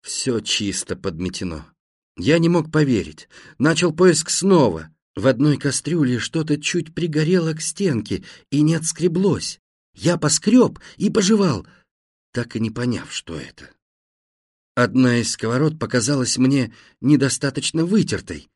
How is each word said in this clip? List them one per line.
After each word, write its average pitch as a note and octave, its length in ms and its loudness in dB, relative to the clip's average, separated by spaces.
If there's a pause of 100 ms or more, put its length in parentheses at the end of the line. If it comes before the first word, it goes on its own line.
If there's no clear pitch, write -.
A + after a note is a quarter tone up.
Все - 360 -4
чисто G2 560 -4
подметено. F2 720 -8 (500)
Я C3 220 2
не E3 100 2
мог E3+ 240 0
поверить. A#2 560 0 (300)
Начал D#3+ 340 2
поиск E3 380 4
снова. C3 600 2 (240)
В F#2+ 120 -2
одной C3+ 300 4
кастрюле C#3+ 640 -2
что-то D3+ 420 -2
чуть - 340 -4
пригорело D#3+ 600 0
к D#3 60 -10
стенке A2 640 -4 (260)
и D3 120 2
не D#3 120 4
отскреблось. E3 840 -2 (340)
Я D#3+ 240 0
поскреб G#3+ 600 2 (200)
и F#3 100 0
пожевал, F#3+ 580 2 (680)
так A#2+ 220 -6
и A2 60 -4
не A2 100 -2
поняв, A#2 420 -4
что - 220 -12
это. - 360 -16 (1040)
Одна B2 420 2
из A#2 160 -2
сковород C#3 460 -2
показалась B2 580 -2
мне B2+ 380 2 (260)
недостаточно C#3 840 0
вытертой. G#2+ 680 -2